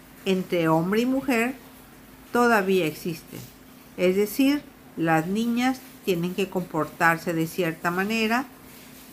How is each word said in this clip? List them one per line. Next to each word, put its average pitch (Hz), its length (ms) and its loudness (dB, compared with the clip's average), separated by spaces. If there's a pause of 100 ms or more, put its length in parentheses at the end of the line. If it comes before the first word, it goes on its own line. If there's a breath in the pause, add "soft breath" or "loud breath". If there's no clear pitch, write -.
(240)
entre 185 460 0
hombre 175 320 2
y 247 40 2
mujer 262 500 0 (760)
todavía 196 540 4
existen. 156 560 -8 (560)
Es 185 180 2
decir, 269 460 2 (340)
las 165 320 2
niñas 233 540 -2 (240)
tienen 180 300 0
que 190 140 -2
comportarse 165 840 0
de 160 140 -2
cierta 165 440 -4
manera 220 540 -2 (680 loud breath)